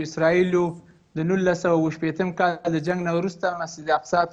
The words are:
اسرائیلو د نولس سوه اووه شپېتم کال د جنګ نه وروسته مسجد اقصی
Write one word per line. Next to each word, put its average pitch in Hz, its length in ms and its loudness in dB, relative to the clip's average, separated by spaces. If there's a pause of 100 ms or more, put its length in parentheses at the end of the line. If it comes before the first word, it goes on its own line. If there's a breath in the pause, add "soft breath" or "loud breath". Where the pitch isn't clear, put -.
اسرائیلو 175 560 2 (560 soft breath)
د 160 100 0
نولس 180 340 2
سوه 170 140 4
اووه 160 200 0
شپېتم 165 320 -2 (120)
کال 175 120 2 (220)
د - 20 2 (100)
جنګ 180 200 0
نه 170 100 0
وروسته 180 360 -2 (100)
مسجد 156 340 -2
اقصی 170 360 0